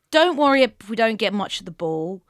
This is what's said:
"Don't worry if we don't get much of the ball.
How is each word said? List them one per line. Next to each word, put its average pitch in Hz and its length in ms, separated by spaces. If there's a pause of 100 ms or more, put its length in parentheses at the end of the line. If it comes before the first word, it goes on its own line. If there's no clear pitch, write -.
(120)
"Don't 320 240
worry 277 260
if 233 260
we 220 60
don't 226 220
get 196 180
much 202 240
of 185 80
the 180 60
ball. 165 580